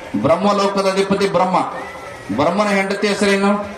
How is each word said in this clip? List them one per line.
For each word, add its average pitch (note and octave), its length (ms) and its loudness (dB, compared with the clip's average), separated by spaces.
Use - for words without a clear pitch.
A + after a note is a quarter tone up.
ಬ್ರಹ್ಮಲೋಕದ G3 720 2
ಅಧಿಪತಿ F#3+ 360 2
ಬ್ರಹ್ಮ, F3 320 2
ಬ್ರಹ್ಮನ G3 240 2
ಹೆಂಡತಿ G3 400 0
ಹೆಸರೇನು? G3+ 580 2